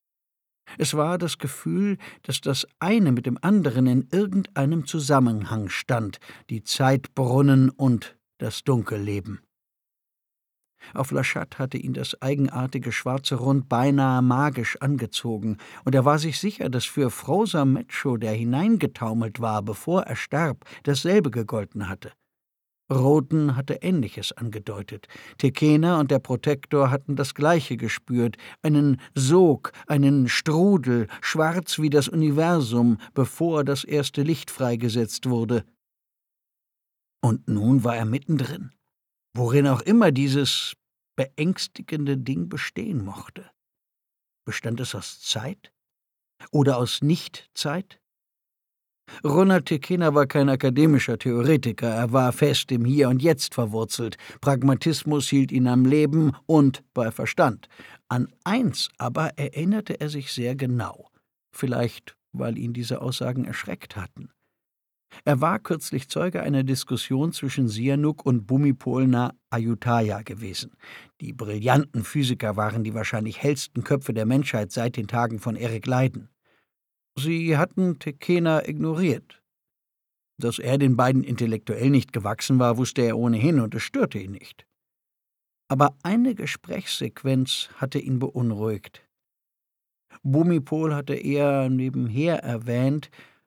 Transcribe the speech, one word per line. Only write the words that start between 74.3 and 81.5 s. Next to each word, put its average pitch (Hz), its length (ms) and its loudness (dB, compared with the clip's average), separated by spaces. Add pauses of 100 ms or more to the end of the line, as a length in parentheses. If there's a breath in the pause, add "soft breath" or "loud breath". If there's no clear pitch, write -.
seit 120 240 -4
den 107 120 -6
Tagen 117 320 -2
von 113 160 -4
Erik 113 300 -6
Leiden. 127 440 0 (880)
Sie 165 400 0
hatten 180 420 0
Tekena 165 680 0
ignoriert. 156 720 -2 (960)
Dass 117 220 -4
er 127 200 0
den 135 180 4
beiden 127 260 4
intellektuell 113 680 -2